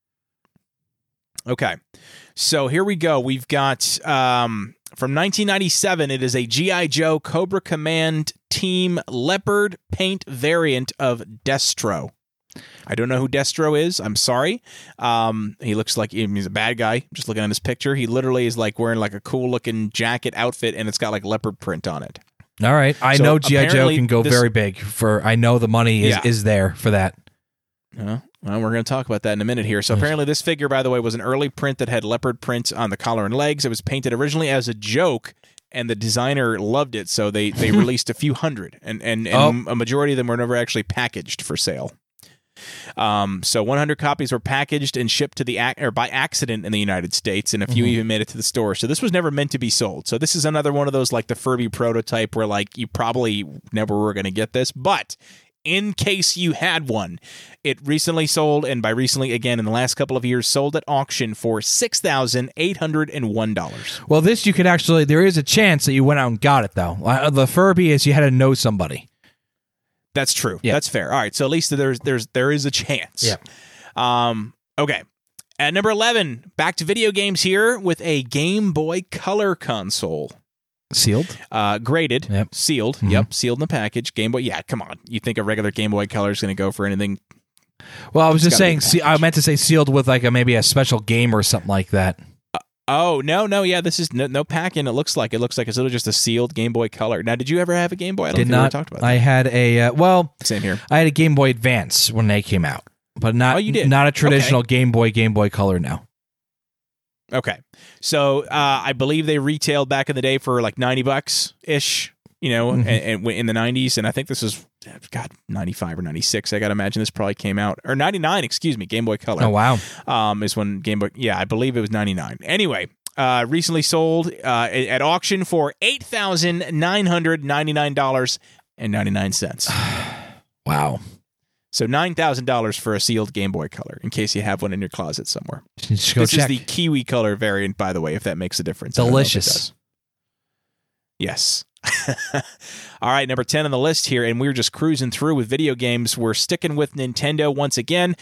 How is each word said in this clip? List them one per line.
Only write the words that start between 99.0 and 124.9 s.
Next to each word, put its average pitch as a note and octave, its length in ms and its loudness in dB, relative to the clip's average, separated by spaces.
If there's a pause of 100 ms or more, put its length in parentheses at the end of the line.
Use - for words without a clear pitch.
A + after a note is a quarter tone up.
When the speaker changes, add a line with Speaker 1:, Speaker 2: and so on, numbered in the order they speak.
Speaker 2:
I B2 120 4
Speaker 1:
that. B2 40 4
Speaker 2:
had C3 280 4
a, A#2+ 340 4
uh, A#2+ 120 4
well, F3 480 4
Speaker 1:
Same G#2 220 -2
here. G2 160 -2 (100)
Speaker 2:
I D3 80 4
had E3 100 6
a D3+ 40 4
Game D#3 240 4
Boy C#3 160 6
Advance A#2 600 2
when A2+ 160 2
they G#2 140 4
came F2+ 240 2
out, C#2+ 180 -6 (320)
but A2+ 200 2
not, B2+ 220 4
Speaker 1:
Oh, - 20 4
you G#3 120 0
did? D3+ 180 4
Speaker 2:
not C#3 180 6
a D3 40 4
traditional C3+ 500 4
Speaker 1:
Okay. A#2 60 -4 (100)
Speaker 2:
Game B2 140 4
Boy, A2+ 200 4
Game A2 240 2
Boy G#2 160 4
Color, G2 280 2
no. D2+ 220 -4 (1300)
Speaker 1:
Okay. A#2 280 -4 (420)
So, C#3+ 420 2
uh, C#3 420 0
I C3+ 80 -2
believe D3 320 0
they D3+ 140 2
retailed C#3+ 500 0
back C#3 200 -2
in C#3+ 60 -2
the B2+ 60 -2
day C3+ 180 2
for, B2 220 0
like, G#2+ 180 -2
ninety B2+ 240 0
bucks-ish, - 1080 -2 (280)
you C#3 80 -2
know, A#2+ 220 2
Speaker 2:
Mm-hmm. B2+ 80 2 (100)
Speaker 1:
and, A#2 140 2
and G2+ 180 -4
w-, G#2+ 160 -2
in A#2 80 -2
the A2+ 80 0
nineties, B2 440 0
and A2 100 -2
I A#2 40 0
think C3+ 160 -6
this C3 140 -6
was, G#2+ 240 -6 (460)
God, G#2+ 180 -10 (180)
ninety-five F2 520 -6
or - 20 -6
ninety-six, D#2+ 520 -4
I G#2 60 -2
gotta G#2 120 -2
imagine G2+ 300 -2
this G#2 100 -4
probably G2+ 240 -2
came G2+ 240 -4
out. G2+ 260 -2
Or C3+ 100 -2
ninety-nine, E3+ 480 0
excuse C3 360 -2
me, F#2 80 -8
Game A2+ 180 -2
Boy G#2+ 120 0
Color. - 260 -2
Speaker 2:
Oh, A2+ 60 4
wow. A2 280 4 (300)
Speaker 1:
Um, G#2+ 340 0
is G#2 140 -4
when G2+ 240 -4
Game G#2 200 -2
Boy, G2+ 160 0
yeah, G#2+ 220 -2
I F#2+ 80 -2
believe A#2+ 320 -2
it A2+ 40 0
was G#2+ 100 -4
ninety-nine. G2 520 -2
Anyway, C3+ 440 -2 (280)
uh, B2+ 320 2
recently D#3+ 360 0
sold, E3 480 0 (120)
uh, A#2 280 0
a-, A#2+ 180 -2
at B2+ 140 0